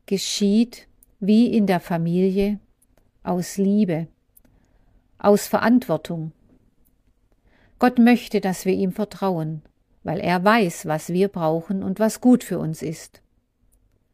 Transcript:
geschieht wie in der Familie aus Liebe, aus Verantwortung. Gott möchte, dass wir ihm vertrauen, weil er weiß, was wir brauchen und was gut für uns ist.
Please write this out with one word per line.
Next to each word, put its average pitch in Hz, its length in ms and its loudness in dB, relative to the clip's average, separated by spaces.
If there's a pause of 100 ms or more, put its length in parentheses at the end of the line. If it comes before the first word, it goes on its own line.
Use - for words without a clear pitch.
geschieht 208 800 -2 (360)
wie 214 320 4
in 208 120 2
der 185 120 2
Familie 185 800 -2 (640)
aus 180 360 -6
Liebe, 190 500 0 (1120)
aus 208 260 4
Verantwortung. 170 840 -2 (1500)
Gott 247 220 2
möchte, 233 420 4
dass 190 240 -4
wir 190 80 2
ihm 190 180 0
vertrauen, 165 680 -6 (400)
weil - 180 -6
er 175 240 -2
weiß, 208 440 0
was 156 220 -4
wir 185 180 0
brauchen 170 560 -4
und 190 160 -4
was 214 220 0
gut 247 220 6
für 180 140 -6
uns 156 240 -6
ist. - 400 -12 (920)